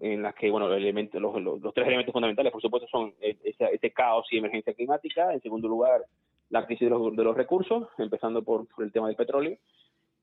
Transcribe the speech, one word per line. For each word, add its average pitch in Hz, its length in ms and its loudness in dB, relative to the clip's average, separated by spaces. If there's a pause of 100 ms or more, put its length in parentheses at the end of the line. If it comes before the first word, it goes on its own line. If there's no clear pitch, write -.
en 104 200 -2
las 104 140 -4
que, 107 160 0
bueno, 104 160 2
el 98 160 0
elemento, 104 380 -2
los, 104 200 -2
los, 90 200 -4
los 104 120 -6
tres 123 140 2
elementos 123 260 0
fundamentales, 117 380 2
por 110 100 -10
supuesto, 120 280 -2
son, 113 320 -2
eh, 107 240 -2
ese, 113 280 -2
ese 110 200 0
caos 117 400 2
y 113 60 2
emergencia 110 360 -4
climática, 151 580 0
en 135 80 -2
segundo 110 280 -6
lugar, 120 340 4 (480)
la 113 160 0
crisis 120 220 0
de - 20 4
los, 113 240 2
de 110 80 2
los 113 140 4
recursos, 185 500 0 (120)
empezando 113 440 -2
por, 113 240 0
por - 180 -6
el 107 60 -6
tema 110 160 0
del 110 80 -2
petróleo, 139 440 -2 (640)